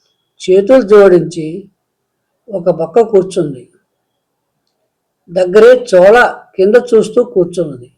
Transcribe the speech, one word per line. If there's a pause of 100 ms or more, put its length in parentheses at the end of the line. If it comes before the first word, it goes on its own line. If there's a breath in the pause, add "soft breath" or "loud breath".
(500)
చేతులు
జోడించి (800)
ఒక
పక్క
కూర్చుంది. (1600)
దగ్గరే
చోళ (180)
కింద
చూస్తూ
కూర్చున్నది.